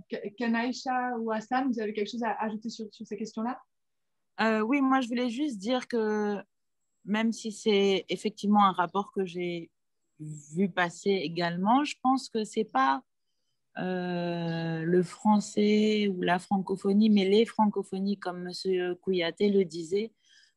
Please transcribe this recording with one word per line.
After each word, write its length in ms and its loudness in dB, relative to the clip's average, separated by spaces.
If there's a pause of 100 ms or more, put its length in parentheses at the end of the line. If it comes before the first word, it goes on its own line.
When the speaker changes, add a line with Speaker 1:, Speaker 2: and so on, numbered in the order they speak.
Speaker 1:
Ka-, 260 -8
Kanaïcha 840 -2
ou 120 -4
Hassan, 400 -2
vous 80 -2
avez 140 -4
quelque 160 -4
chose 140 -6
à 80 -2 (100)
ajouter 280 -6
sur, 220 -12
sur 140 -16
ces 120 -10
questions-là ? 440 -8 (800)
Speaker 2:
Euh, 220 2
oui, 200 0
moi, 200 4
je 60 -4
voulais 220 -2
juste 300 -4
dire 280 -2
que 500 -2 (640)
même 280 0
si 200 -8
c'est 580 2
effectivement 540 2
un 100 6
rapport 380 -2
que 140 -2
j'ai 460 -6 (480)
vu 500 -4
passer 400 -2
également, 760 2
je 200 -4
pense 260 0
que 140 -4
c'est 200 -2
pas, 380 0 (800)
euh, 1040 -4
le 180 4
français 1080 2
ou 140 -2
la 160 2
francophonie, 720 2
mais 160 6
les 200 6
francophonies, 760 -2
comme 240 -8
monsieur 520 -2
Kouyaté 540 0
le 160 4
disait, 480 -4 (440)